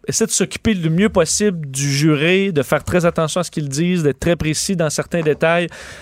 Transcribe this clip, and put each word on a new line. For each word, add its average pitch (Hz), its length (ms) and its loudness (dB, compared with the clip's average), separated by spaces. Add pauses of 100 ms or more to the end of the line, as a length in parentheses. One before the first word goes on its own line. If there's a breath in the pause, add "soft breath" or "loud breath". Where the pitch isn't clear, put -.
essaient - 200 0
de 220 40 -10
s'occuper - 440 0
le 165 160 0
mieux 185 180 2
possible 180 580 0
du 135 240 -4
juré, 160 600 2
de 143 100 2
faire 147 220 0
très 170 220 0
attention 165 340 0
à - 20 -2
ce - 80 -6
qu'ils 147 200 -6
disent, 170 320 0
d'être 143 180 0
très 170 160 2
précis 156 400 -2
dans 165 140 0
certains 165 320 -4
détails, 165 440 2 (360 loud breath)